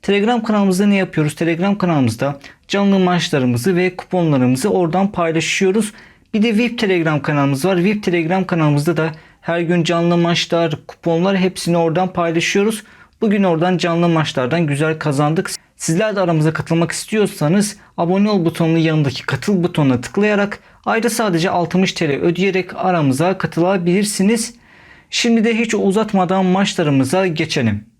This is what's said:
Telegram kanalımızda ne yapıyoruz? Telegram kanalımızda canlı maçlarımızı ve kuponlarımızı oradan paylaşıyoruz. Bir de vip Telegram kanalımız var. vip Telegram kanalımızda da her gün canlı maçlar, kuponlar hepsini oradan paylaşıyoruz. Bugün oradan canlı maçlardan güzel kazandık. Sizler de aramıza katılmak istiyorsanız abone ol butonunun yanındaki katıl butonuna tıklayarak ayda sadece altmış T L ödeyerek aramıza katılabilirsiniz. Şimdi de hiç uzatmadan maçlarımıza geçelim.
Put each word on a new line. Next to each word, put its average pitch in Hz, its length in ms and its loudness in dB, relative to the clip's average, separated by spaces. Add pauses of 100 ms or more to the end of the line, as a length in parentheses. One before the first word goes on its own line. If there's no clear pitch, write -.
Telegram 214 420 0
kanalımızda 202 420 2
ne 202 100 4
yapıyoruz? 160 400 -2
Telegram 170 420 -2
kanalımızda 139 600 0 (280)
canlı 196 320 2
maçlarımızı 165 760 0
ve 180 200 0
kuponlarımızı 143 720 0
oradan 185 420 0
paylaşıyoruz. 185 800 0 (400)
Bir 214 100 2
de 220 140 2
vip 240 220 0
Telegram 165 420 0
kanalımız 139 440 0
var. 185 180 2
vip 208 200 0
Telegram 175 420 0
kanalımızda 156 520 0
da 156 140 -2 (300)
her 170 180 -2
gün 170 240 0
canlı 170 340 0
maçlar, 170 600 0 (100)
kuponlar 175 500 0
hepsini 180 400 0
oradan 170 360 0
paylaşıyoruz. 180 720 0 (380)
Bugün 202 220 2
oradan 175 340 2
canlı 170 320 0
maçlardan 156 580 0
güzel 156 320 -2
kazandık. 151 520 -2 (240)
Sizler 196 400 -2
de 196 60 0
aramıza 160 320 2
katılmak 165 380 -2
istiyorsanız 208 840 -2 (200)
abone 190 320 2
ol 190 160 0
butonunun 165 320 0
yanındaki 156 480 0
katıl 175 380 0
butonuna 139 380 0
tıklayarak 208 580 0 (260)
ayda 226 240 0
sadece 190 400 0
altmış 180 440 0
T 160 160 -2
L - 20 0
ödeyerek 175 640 -2
aramıza 170 640 0
katılabilirsiniz. 190 1160 0 (560)
Şimdi 233 340 0
de 226 140 2
hiç 226 160 -2
uzatmadan 190 720 0
maçlarımıza 180 840 0
geçelim. 151 580 -2 (140)